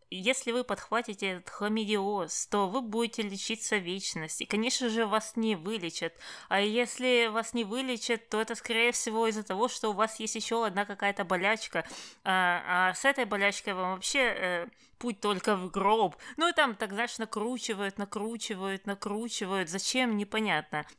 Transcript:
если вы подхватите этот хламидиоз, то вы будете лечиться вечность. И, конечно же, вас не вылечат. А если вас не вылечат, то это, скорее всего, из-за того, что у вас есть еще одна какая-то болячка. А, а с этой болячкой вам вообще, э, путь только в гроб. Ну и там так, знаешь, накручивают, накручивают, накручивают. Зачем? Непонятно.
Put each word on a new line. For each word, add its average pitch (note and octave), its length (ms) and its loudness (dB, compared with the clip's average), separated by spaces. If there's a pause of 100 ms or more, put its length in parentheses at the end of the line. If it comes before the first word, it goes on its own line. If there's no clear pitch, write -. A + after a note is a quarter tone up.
(100)
если G#3+ 400 0
вы A#3+ 140 0
подхватите A3+ 640 -4
этот F3+ 240 -6
хламидиоз, G#3 1000 0
то G3+ 200 4
вы A3+ 120 -2
будете A3+ 420 -2
лечиться G#3 540 -2
вечность. F3 640 -4
И, - 60 -4
конечно A#3+ 420 0
же, A3 180 2
вас G#3 300 0
не A3 180 2
вылечат. E3+ 600 -4 (340)
А F#3+ 120 4
если A#3+ 680 2
вас A3 240 -2
не A#3 100 0
вылечат, A#3 640 -2
то G#3+ 120 2
это, A3 160 -2
скорее A#3 340 2
всего, A3+ 380 2
из-за G#3+ 160 -2
того, G#3 240 2
что A3+ 220 -2
у - 20 0
вас G#3+ 260 0
есть A3 160 -4
еще A3+ 300 0
одна G3+ 200 0
какая-то G3+ 400 0
болячка. F#3 600 0 (400)
А, F#3 640 4
а F3 40 0
с - 100 -2
этой C4+ 200 4
болячкой G3+ 500 0
вам F#3 200 -2
вообще, G3 240 0
э, F3+ 480 2 (320)
путь A#3+ 220 -4
только G#3 360 2
в F3+ 140 -4
гроб. G3 460 4 (200)
Ну E4 120 4
и F4 40 2
там C#4+ 220 4
так, G3 180 -4
знаешь, A#3 260 -4
накручивают, G#3+ 800 -4
накручивают, G3+ 880 -4
накручивают. G3 840 -2
Зачем? A3 480 0
Непонятно. G3 680 0 (140)